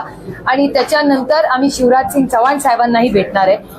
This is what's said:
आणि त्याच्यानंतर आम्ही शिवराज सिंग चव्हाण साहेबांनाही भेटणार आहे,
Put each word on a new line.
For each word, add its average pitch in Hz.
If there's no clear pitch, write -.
आणि 277
त्याच्यानंतर 285
आम्ही 262
शिवराज 262
सिंग 269
चव्हाण 254
साहेबांनाही 240
भेटणार 196
आहे, 202